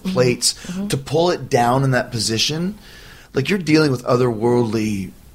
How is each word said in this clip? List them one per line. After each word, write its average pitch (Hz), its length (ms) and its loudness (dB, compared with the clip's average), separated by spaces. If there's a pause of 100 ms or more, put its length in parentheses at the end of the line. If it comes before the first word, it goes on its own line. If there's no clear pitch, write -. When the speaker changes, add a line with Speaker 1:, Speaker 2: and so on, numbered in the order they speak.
Speaker 1:
Mm-hmm. 185 80 -4
Speaker 2:
plates. 127 420 0 (140)
Speaker 1:
Mm-hmm. 190 220 -6
Speaker 2:
To 139 80 0
pull 160 340 0
it 120 180 -6
down 123 360 2
in 131 60 2
that 123 200 -2
position, 123 680 -2 (560)
like, 131 160 0
you're 202 100 0
dealing 156 320 4
with 123 120 -4
otherworldly, 113 1080 0 (240)